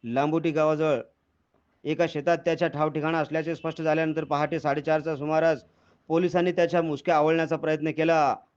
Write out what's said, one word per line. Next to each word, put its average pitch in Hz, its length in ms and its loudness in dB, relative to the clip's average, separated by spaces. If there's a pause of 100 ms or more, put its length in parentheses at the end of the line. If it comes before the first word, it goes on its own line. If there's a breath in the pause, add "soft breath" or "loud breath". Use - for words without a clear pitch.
लांबोटी 151 480 0
गावाजवळ 156 480 0 (840)
एका 156 260 0
शेतात 165 280 0
त्याच्या 165 300 0
ठाव 151 220 0
ठिकाणा 156 300 -2
असल्याचे 156 360 -4
स्पष्ट 160 260 -8
झाल्यानंतर 156 420 0
पहाटे 151 360 -2
साडेचारच्या 151 560 0
सुमारास 156 480 0 (460 soft breath)
पोलिसांनी 175 420 2
त्याच्या 170 300 2
मुसक्या 165 340 0
आवळण्याचा 160 400 2
प्रयत्न 156 360 -2
केला. 156 440 2 (220)